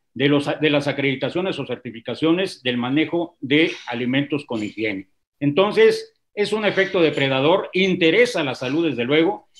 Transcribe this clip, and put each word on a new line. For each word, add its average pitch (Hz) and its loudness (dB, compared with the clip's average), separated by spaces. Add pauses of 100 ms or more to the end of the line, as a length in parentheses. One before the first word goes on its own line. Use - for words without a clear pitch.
(140)
de 139 2
los, 143 2 (120)
de 151 2
las 147 0
acreditaciones 139 -2
o 127 -8
certificaciones 123 -4
del 123 -2
manejo 151 -2
de 147 2 (160)
alimentos 131 -2
con 110 -6
higiene. 104 -6 (320)
Entonces, 202 2 (180)
es 202 -4
un 214 -2
efecto 190 0
depredador, 143 2
interesa 185 2
la 127 -4
salud, 151 -2
desde 120 -4
luego, 165 0 (120)